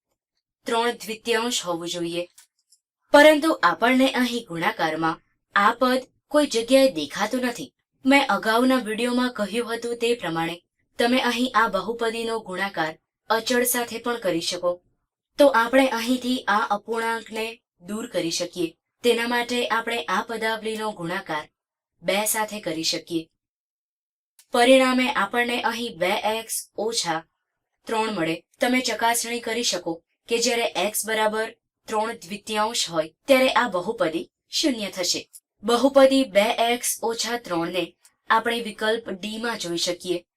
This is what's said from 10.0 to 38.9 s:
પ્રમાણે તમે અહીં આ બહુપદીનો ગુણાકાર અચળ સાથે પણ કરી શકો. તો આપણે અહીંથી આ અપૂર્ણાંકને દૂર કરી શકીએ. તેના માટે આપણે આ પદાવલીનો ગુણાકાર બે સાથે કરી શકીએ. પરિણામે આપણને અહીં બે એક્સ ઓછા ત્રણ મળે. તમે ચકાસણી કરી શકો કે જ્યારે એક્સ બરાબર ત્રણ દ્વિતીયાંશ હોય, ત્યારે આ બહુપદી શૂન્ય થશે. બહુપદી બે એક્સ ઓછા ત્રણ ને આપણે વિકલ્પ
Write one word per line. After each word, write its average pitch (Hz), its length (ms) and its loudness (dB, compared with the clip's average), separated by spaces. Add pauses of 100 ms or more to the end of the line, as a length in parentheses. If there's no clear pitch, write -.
પ્રમાણે 165 460 -6 (380)
તમે 247 240 4
અહીં 240 340 0
આ 226 160 4
બહુપદીનો 226 680 -4
ગુણાકાર 185 520 -6 (360)
અચળ 240 360 0
સાથે 233 340 -2
પણ 240 220 -6
કરી 165 260 -2
શકો. 180 240 -2 (680)
તો 285 140 10
આપણે 269 380 4
અહીંથી 247 460 -2 (100)
આ 208 220 2
અપૂર્ણાંકને 220 760 -4 (420)
દૂર 208 200 -8
કરી 165 240 -4
શકીએ. 175 420 -4 (300)
તેના 240 240 4
માટે 240 400 -2
આપણે 226 400 -2
આ 214 160 0
પદાવલીનો 220 680 -4
ગુણાકાર 165 520 -8 (560)
બે 185 160 0 (100)
સાથે 208 340 -4
કરી 160 300 -6
શકીએ. 165 360 -6 (1300)
પરિણામે 254 640 6
આપણને 240 480 -2
અહીં 226 360 -4
બે 180 120 0 (180)
એક્સ 220 280 -4 (200)
ઓછા 170 420 -4 (680)
ત્રણ 220 300 -2
મળે. 165 180 -2 (200)
તમે 254 260 0
ચકાસણી 233 600 -2
કરી 226 300 -4
શકો 170 220 -6 (360)
કે 233 120 0
જ્યારે 233 260 0 (180)
એક્સ 208 200 -4
બરાબર 214 420 0 (400)
ત્રણ 220 320 -4
દ્વિતીયાંશ 214 720 -4
હોય, 160 240 -4 (120)
ત્યારે 262 280 4
આ 247 160 2
બહુપદી 185 580 -4 (240)
શૂન્ય 220 400 -2
થશે. - 300 -4 (420)
બહુપદી 269 640 6 (100)
બે 202 100 6 (160)
એક્સ 240 300 0 (100)
ઓછા 226 380 -4
ત્રણ 175 340 -4
ને 175 100 -2 (460)
આપણે 226 340 2
વિકલ્પ 220 460 -2